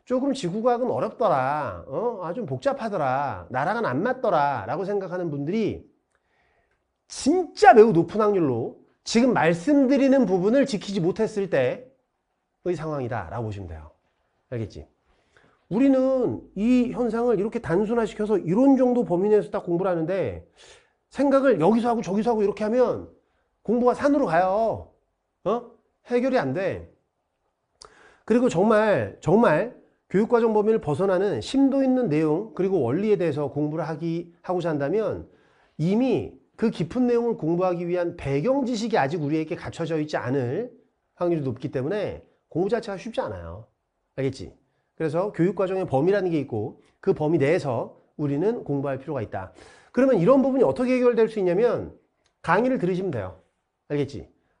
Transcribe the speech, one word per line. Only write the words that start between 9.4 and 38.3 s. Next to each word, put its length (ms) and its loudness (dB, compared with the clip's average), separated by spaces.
부분을 400 2
지키지 320 -4
못했을 500 -2
때의 380 -2
상황이다 560 -6
라고 140 -6
보시면 240 -10
돼요. 200 -16
알겠지? 380 -10
우리는 720 2
이 360 2
현상을 480 0
이렇게 200 -4
단순화시켜서 800 0
이론 400 4
정도 260 2
범위 260 0
내에서 200 4
딱 140 -6
공부를 280 0
하는데 560 -4
생각을 500 2
여기서 300 4
하고 120 -2
저기서 300 -2
하고 120 0
이렇게 200 -2
하면 460 0
공부가 300 2
산으로 340 2
가요. 640 0
어? 280 -4
해결이 300 0
안 160 -2
돼. 380 -6
그리고 240 2
정말, 720 2
정말 540 2
교육과정 440 2
범위를 280 2
벗어나는 600 0
심도 420 2
있는 260 2
내용 440 0
그리고 280 0
원리에 360 0
대해서 320 -2
공부를 400 -4
하기, 520 -6
하고자 280 -4
한다면 580 -2
이미 560 0
그 140 0
깊은 380 -2
내용을 300 0
공부하기 500 -2
위한 280 -4
배경 500 -2